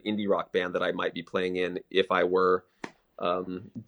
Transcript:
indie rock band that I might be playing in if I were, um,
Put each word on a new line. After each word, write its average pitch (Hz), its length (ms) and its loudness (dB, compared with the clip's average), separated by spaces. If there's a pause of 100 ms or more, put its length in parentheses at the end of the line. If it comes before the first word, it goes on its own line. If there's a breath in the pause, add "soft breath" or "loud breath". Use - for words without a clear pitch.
indie 104 240 -2
rock 87 240 0
band 90 220 0
that 87 80 0
I 90 80 0
might 90 240 -4
be 87 80 -8
playing 92 320 -2
in 90 240 -2 (100)
if 95 220 2
I 90 120 4
were, 92 420 4 (520 loud breath)
um, 92 540 -4 (160)